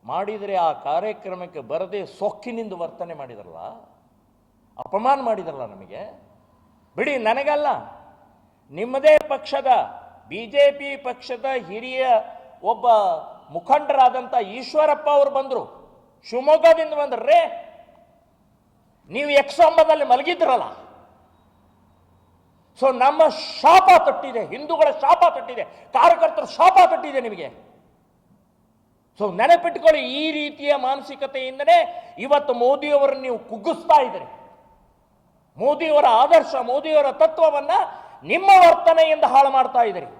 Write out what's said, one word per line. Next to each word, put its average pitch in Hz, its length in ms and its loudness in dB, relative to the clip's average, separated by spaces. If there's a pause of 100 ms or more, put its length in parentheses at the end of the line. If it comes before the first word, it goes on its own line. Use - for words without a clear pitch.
ಮಾಡಿದರೆ 196 500 -8 (140)
ಆ - 20 0 (180)
ಕಾರ್ಯಕ್ರಮಕ್ಕೆ 180 720 -8 (120)
ಬರದೆ 185 280 -8 (180)
ಸೊಕ್ಕಿನಿಂದ 214 640 -8
ವರ್ತನೆ 170 380 -12
ಮಾಡಿದ್ರಲ್ಲ, 101 400 -20 (1200)
ಅಪಮಾನ 247 340 -2 (100)
ಮಾಡಿದ್ರಲ್ಲ 165 460 -8
ನಮಗೆ. 95 280 -20 (960)
ಬಿಡಿ, 269 180 -4 (140)
ನನಗಲ್ಲ, 285 400 -2 (1040)
ನಿಮ್ಮದೇ 262 420 0 (180)
ಪಕ್ಷದ, 269 380 -4 (600)
ಬಿ 202 120 -12 (120)
ಜೆ 285 120 4 (120)
ಪಿ 277 120 -10 (180)
ಪಕ್ಷದ 247 400 -10 (200)
ಹಿರಿಯ 254 360 -6 (680)
ಒಬ್ಬ 233 140 -4 (680)
ಮುಖಂಡರಾದಂಥ 254 800 0 (240)
ಈಶ್ವರಪ್ಪ 302 500 -2 (100)
ಅವರು 277 200 2
ಬಂದರು, 254 260 -6 (640)
ಶಿವಮೊಗ್ಗದಿಂದ 311 760 2
ಬಂದ್ರೇ, 269 380 0 (1700)
ನೀವು 285 160 -6 (100)
ಎಕ್ಸಂಬದಲ್ಲಿ 311 680 2
ಮಲಗಿದ್ರಲ್ಲ. 277 560 0 (2250)
So 262 60 0 (160)
ನಮ್ಮ 302 200 2 (360)
ಶಾಪ 370 300 6 (180)
ತಟ್ಟಿದೆ, 247 360 -4 (100)
ಹಿಂದೂಗಳ 294 360 0 (140)
ಶಾಪ 349 200 4 (120)
ತಟ್ಟಿದೆ, 240 300 -10 (320)
ಕಾರ್ಯಕರ್ತರ 330 500 2 (100)
ಶಾಪ 381 200 4 (160)
ತಟ್ಟಿದೆ 277 340 -6
ನಿಮಗೆ. 175 220 -12 (1700)
So 208 60 -4 (160)
ನೆನಪಿಟ್ಕೊಳ್ಳಿ, 330 600 2 (200)
ಈ 311 40 -4 (140)
ರೀತಿಯ 294 340 -6 (140)
ಮಾನಸಿಕತೆಯಿಂದನೇ 269 920 -2 (480)
ಇವತ್ತು 285 280 0 (100)
ಮೋದಿಯವರನ್ನು 277 640 0
ನೀವು 226 100 -6 (120)
ಕುಗ್ಗಿಸ್ತಾ 302 560 0
ಇದ್ದೀರಿ. - 220 -12 (1300)
ಮೋದಿಯವರ 294 440 0 (160)
ಆದರ್ಶ, 302 320 4 (180)
ಮೋದಿಯವರ 294 400 0 (100)
ತತ್ವವನ್ನ 311 500 0 (600)
ನಿಮ್ಮ 381 180 0 (160)
ವರ್ತನೆಯಿಂದ 320 580 4 (120)
ಹಾಳು 277 240 4
ಮಾಡ್ತಾ 247 320 0
ಇದ್ದೀರಿ. 165 280 -12